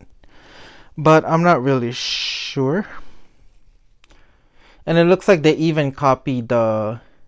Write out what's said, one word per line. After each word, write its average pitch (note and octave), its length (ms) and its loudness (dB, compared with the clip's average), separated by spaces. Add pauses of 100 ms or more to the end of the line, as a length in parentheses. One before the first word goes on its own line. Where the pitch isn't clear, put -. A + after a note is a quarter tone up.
(960)
But D#3 280 4
I'm E3 180 0
not E3+ 200 2
really B2+ 300 0
sure. - 960 -6 (2000)
And E3 120 0
it E3+ 60 4
looks F3+ 240 2
like F3 140 4
they D3+ 140 4
even D3+ 360 -2
copied B2+ 560 -2
the, A2 520 -2 (280)